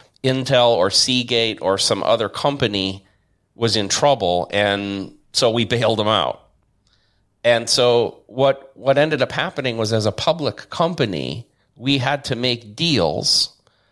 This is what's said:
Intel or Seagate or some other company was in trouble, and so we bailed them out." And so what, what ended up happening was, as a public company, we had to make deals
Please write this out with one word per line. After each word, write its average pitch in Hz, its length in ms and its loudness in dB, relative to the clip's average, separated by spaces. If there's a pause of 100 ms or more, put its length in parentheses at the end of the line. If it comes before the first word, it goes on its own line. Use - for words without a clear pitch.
(240)
Intel 127 520 2
or 92 140 2
Seagate 120 720 0
or 95 160 0
some 98 260 0
other 110 260 0
company 101 760 -2 (500)
was 113 200 0
in 101 140 -2
trouble, 90 640 2
and 101 640 -2 (180)
so 120 160 2
we 113 160 0
bailed 113 340 0
them 104 80 0
out." 90 360 0 (1000)
And 117 260 2
so 120 580 2
what, 135 480 0
what 135 220 2
ended 151 240 2
up 117 100 -2
happening 131 460 -4
was, 110 160 -2
as 107 120 0
a 104 60 0
public 156 580 -4
company, 117 760 -4 (280)
we 139 220 -2
had 139 280 -2
to 131 100 -4
make 117 400 -4
deals 98 800 0 (360)